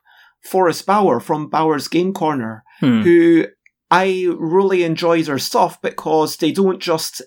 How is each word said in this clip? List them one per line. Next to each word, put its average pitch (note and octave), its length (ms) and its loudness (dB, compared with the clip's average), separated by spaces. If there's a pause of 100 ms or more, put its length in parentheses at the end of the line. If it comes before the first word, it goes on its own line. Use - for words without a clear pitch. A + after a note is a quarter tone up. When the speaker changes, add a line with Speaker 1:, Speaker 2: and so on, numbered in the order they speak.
(440)
Speaker 1:
Forrest F3+ 420 0
Bauer F#3 340 2
from D3+ 300 -6
Bauer's D3+ 380 -2
Game F3+ 260 -2
Corner, B2+ 500 -6 (160)
Speaker 2:
Hmm. A#2+ 220 2
Speaker 1:
who E3+ 440 4 (460)
I F#3 360 2 (100)
really F#3 460 0
enjoy E3 400 0
their D3 160 -4
stuff - 420 -2
because D#3 560 -2
they D#3 140 0
don't F#3+ 280 0
just, - 480 -4